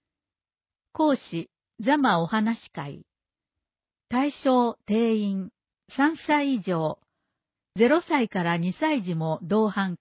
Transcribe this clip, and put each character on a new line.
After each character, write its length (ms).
講 240
師、 340
座 140
間 240
お 60
話 460
会。 340
対 220
象、 300
定 320
員、 340
三 300
歳 300
以 40
上。 400
ゼ 140
ロ 140
歳 260
か 140
ら 160
二 160
歳 280
児 120
も 260
同 300
伴 300